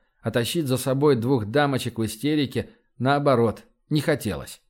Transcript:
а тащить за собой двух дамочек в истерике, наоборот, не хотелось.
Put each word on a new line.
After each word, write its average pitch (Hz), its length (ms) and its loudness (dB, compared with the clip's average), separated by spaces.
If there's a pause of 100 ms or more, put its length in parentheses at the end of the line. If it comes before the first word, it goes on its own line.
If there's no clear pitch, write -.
(220)
а 113 100 -4
тащить 131 360 -2
за 127 80 0
собой 139 400 2
двух 117 300 0
дамочек 131 520 0
в 113 80 -2
истерике, 139 680 -2 (260)
наоборот, 127 680 2 (260)
не 151 120 2
хотелось. 101 580 -4 (100)